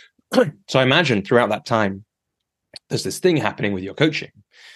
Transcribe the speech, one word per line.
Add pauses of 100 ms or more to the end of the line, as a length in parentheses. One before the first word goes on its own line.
<clears throat>
so
I
imagine
throughout
that
time, (840)
there's
this
thing
happening
with
your
coaching, (440)